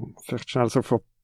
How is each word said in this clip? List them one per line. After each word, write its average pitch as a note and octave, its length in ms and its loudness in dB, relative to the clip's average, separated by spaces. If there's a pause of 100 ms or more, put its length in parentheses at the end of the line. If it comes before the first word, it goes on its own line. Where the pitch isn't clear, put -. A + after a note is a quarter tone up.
(240)
vielleicht - 260 -6
schnell A#2+ 200 2
so B2 140 2
vor A#2 180 2 (220)